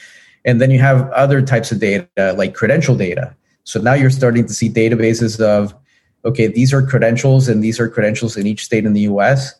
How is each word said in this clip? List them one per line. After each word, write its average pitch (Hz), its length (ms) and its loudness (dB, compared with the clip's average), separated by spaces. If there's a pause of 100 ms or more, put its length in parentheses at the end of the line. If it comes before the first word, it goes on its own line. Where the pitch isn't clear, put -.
(460)
And 123 160 2
then 135 100 4
you 131 80 4
have 135 320 2
other 139 300 2
types 117 300 -2
of 101 80 -4
data, 98 580 -2
like 98 160 -4
credential 135 420 0
data. 95 400 -6 (280)
So - 180 -8
now 123 120 2
you're 135 180 2
starting 120 340 0
to - 80 -8
see 110 160 -2
databases 113 680 0
of, 104 340 0 (500)
okay, 113 220 0
these 123 280 2
are 135 120 2
credentials, 131 640 2
and 107 160 0
these 113 160 -2
are 117 80 -2
credentials 107 500 -4
in 101 80 -4
each 107 200 -6
state 110 200 -2
in 107 80 0
the 104 80 2
U 101 200 0
S. 131 380 0